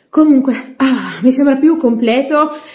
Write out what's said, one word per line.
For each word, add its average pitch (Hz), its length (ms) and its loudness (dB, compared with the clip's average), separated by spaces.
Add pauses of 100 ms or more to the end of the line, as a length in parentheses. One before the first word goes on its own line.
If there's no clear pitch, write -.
Comunque, 269 680 0
ah, 254 440 -4
mi 247 100 4
sembra 277 240 2
più 311 220 2
completo 262 720 0 (260)